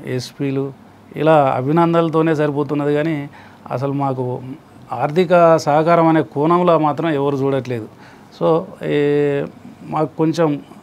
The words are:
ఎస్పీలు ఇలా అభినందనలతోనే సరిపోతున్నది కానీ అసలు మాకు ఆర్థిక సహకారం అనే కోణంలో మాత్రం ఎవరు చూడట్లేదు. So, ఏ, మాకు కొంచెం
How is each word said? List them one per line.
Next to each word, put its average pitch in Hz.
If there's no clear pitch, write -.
ఎస్పీలు 135
ఇలా 147
అభినందనలతోనే 160
సరిపోతున్నది 147
కానీ 147
అసలు 139
మాకు 127
ఆర్థిక 165
సహకారం 160
అనే 160
కోణంలో 165
మాత్రం 151
ఎవరు 143
చూడట్లేదు. 131
So, 170
ఏ, 147
మాకు 156
కొంచెం 156